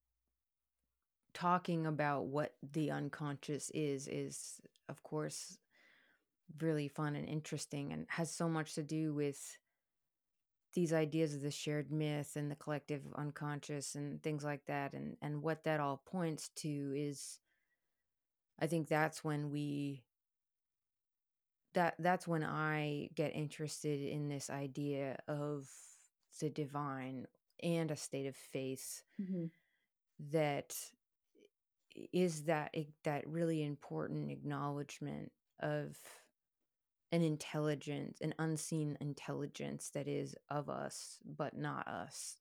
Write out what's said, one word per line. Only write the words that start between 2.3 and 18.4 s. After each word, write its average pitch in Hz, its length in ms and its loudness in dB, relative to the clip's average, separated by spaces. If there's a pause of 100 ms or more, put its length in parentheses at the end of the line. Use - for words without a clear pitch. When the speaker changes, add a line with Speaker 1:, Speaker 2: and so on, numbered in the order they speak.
Speaker 1:
the 151 180 2
unconscious 143 840 -2
is, 139 340 0
is, - 520 -4 (280)
of 143 140 -10
course, 151 560 -4 (1000)
really 151 280 2
fun 147 280 0
and 147 120 -4
interesting 151 640 -4
and 156 160 -4
has 165 260 0
so 170 140 0
much 156 260 0
to 160 80 0
do 156 300 0
with 143 460 -2 (1160)
these 170 180 4
ideas 160 420 4
of 139 80 -2
the 147 80 0
shared 147 400 -2
myth 151 460 0
and 147 140 0
the 147 60 -4
collective 147 460 -4 (140)
unconscious 147 800 -4
and 143 280 -4
things 151 220 0
like 147 220 -2
that. 143 260 0
And, 143 300 -6
and 147 200 -2
what 156 220 0
that 156 160 4
all 139 260 0
points 165 500 -2
to 143 400 -2
is, 143 420 -2 (1200)